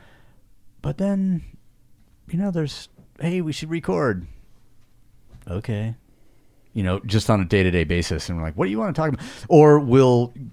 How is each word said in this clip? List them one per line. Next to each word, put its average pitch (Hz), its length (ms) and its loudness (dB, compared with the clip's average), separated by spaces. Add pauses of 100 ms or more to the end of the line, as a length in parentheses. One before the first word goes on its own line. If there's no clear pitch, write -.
(800)
But 147 160 -8
then, 190 460 -2 (840)
you 165 100 -4
know, 202 120 -2
there's, 156 360 -6 (320)
"Hey, 175 220 -4
we 156 100 -6
should 156 180 -10
record." 165 580 -2 (1200)
Okay. 104 460 -6 (800)
You 107 100 -2
know, 92 220 0
just 107 240 0
on 104 120 2
a 90 40 -2
day-to-day 90 400 2
basis. 85 440 -4
And 85 80 -6
we're 80 80 -6
like, 78 100 -8
"What 175 100 -2
do 190 60 -4
you 214 80 -4
wanna 208 140 -4
talk 156 160 -2
about?" - 160 -6 (240)
Or 151 300 8
we'll 123 540 4 (180)